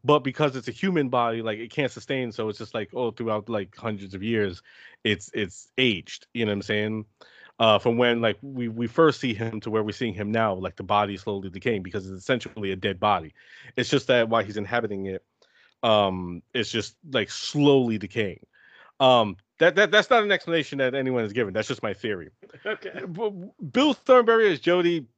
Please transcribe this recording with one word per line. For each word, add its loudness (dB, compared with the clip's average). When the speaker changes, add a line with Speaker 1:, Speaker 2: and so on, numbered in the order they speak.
Speaker 1:
but 4
because -2
it's -10
a -8
human -2
body, 0
like, -6
it -12
can't -2
sustain, -6
so -6
it's -8
just -12
like, -6
oh, -2
throughout, -4
like, -6
hundreds -8
of -10
years, -2
it's, -2
it's -8
aged, -2
you -2
know 0
what 0
I'm -4
saying? -4
Uh, 6
from 0
when, 2
like, 0
we, -8
we -4
first 4
see -4
him -6
to -8
where 0
we're -4
seeing -4
him -6
now, 0
like, -8
the -12
body 0
slowly -8
decaying -4
because -10
it's -14
essentially -4
a -4
dead -4
body. 0
It's -2
just 0
that 4
while 2
he's -8
inhabiting -4
it, -8
um, 0
it's -2
just, -4
like, -2
slowly 2
decaying. -6
Um, 6
that, 6
that, 4
that's 4
not 6
an -2
explanation -2
that 0
anyone 0
has -6
given. -2
That's -2
just -6
my -4
theory. -6
Speaker 2:
<laughs> -20
Okay. -10
Speaker 1:
B-, -8
Bill 4
Thornberry 6
as -2
Jody 2